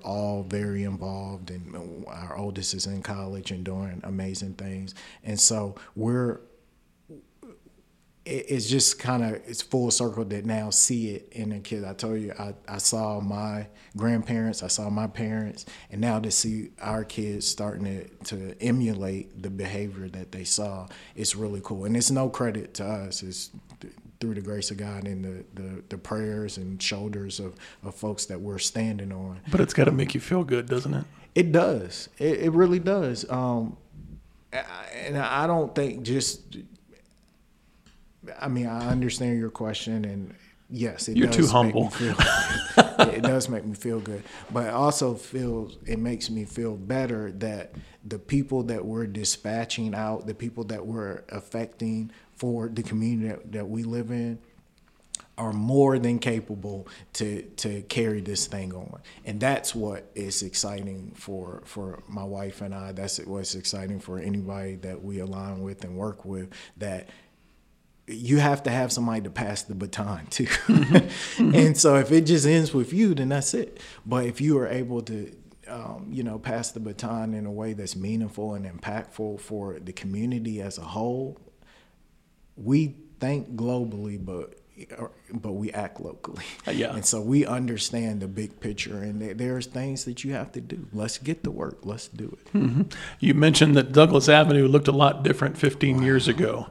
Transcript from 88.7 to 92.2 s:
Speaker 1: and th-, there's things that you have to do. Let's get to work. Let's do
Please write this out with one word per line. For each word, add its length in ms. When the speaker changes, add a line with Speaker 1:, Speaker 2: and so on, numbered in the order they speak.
Speaker 1:
and 180
th-, 160
there's 300
things 380
that 200
you 100
have 180
to 80
do. 320
Let's 260
get 260
to 60
work. 320
Let's 260
do 320